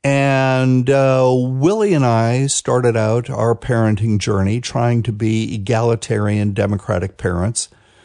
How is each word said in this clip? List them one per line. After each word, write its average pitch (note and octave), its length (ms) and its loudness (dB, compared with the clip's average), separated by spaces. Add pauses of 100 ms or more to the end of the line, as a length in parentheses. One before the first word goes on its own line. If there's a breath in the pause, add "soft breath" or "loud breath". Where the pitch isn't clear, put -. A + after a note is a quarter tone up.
And, C3 840 2
uh, C3 420 4
Willie C#3 600 0
and C#3 120 2
I A#2+ 420 2
started B2 500 0
out A2+ 320 -2
our A2+ 260 0
parenting A2 600 0
journey G2+ 420 0
trying A#2+ 440 -2
to A2+ 100 -4
be A2 400 -2
egalitarian, G#2+ 1000 -2
democratic G2 640 -4
parents. F#2 520 -4 (360 soft breath)